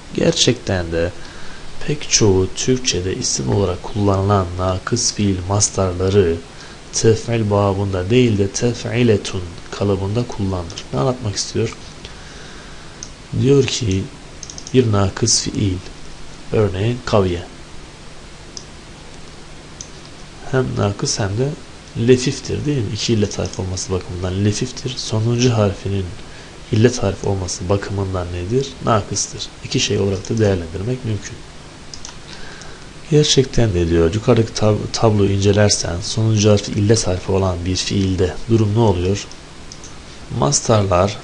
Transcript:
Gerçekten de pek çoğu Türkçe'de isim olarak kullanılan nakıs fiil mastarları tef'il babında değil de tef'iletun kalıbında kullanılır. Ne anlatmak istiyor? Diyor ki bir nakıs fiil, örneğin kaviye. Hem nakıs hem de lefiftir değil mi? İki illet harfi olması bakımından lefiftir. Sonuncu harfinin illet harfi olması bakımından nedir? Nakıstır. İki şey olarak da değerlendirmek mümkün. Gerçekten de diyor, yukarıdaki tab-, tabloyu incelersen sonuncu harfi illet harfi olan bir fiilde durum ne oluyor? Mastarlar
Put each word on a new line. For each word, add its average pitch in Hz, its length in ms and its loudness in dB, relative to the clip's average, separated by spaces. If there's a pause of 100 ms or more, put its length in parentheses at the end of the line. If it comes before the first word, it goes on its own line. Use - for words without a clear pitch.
(140)
Gerçekten 98 800 2
de 85 200 0 (760)
pek 147 220 -2
çoğu 95 460 4
Türkçe'de 98 600 0
isim 127 340 -2
olarak 98 340 2
kullanılan 98 600 2 (120)
nakıs 92 560 0
fiil 101 240 2 (120)
mastarları 95 840 2 (600)
tef'il 113 540 2
babında 98 600 2
değil 120 280 6
de 98 100 4
tef'iletun 113 920 0 (300)
kalıbında 101 560 0
kullanılır. 92 640 -4
Ne 135 60 0
anlatmak 123 360 0
istiyor? - 420 -4 (1600)
Diyor 135 220 6
ki 95 400 0 (720)
bir 120 180 4
nakıs 101 520 2
fiil, 98 340 0 (720)
örneğin 107 540 2
kaviye. 92 380 2 (3000)
Hem 131 140 2 (120)
nakıs 104 420 0
hem 101 180 0
de 131 120 0 (580)
lefiftir 120 580 2
değil 147 120 0
mi? 104 160 -2
İki 107 200 -2
illet 104 260 0
harfi 95 220 -4
olması 92 300 -6
bakımından 92 540 -2
lefiftir. 127 520 -2
Sonuncu 117 560 2
harfinin 98 520 0 (640)
illet 113 320 4
harfi 95 240 -2
olması 95 420 -2
bakımından 95 640 -2
nedir? 104 340 0 (180)
Nakıstır. 107 640 0 (160)
İki - 160 -2
şey 104 200 0
olarak 98 300 0
da 117 80 -2
değerlendirmek 98 680 0
mümkün. 107 300 -4 (1800)
Gerçekten 135 640 4
de 87 160 2
diyor, 85 240 4
yukarıdaki 110 400 4
tab-, 107 240 4 (160)
tabloyu 104 380 4
incelersen 98 720 4
sonuncu 110 500 4
harfi 104 200 4
illet 107 360 4
harfi 92 240 -2
olan 92 340 2
bir 92 100 0
fiilde 95 580 0 (160)
durum 107 260 4
ne 113 40 4
oluyor? 95 480 2 (1120)
Mastarlar 104 840 4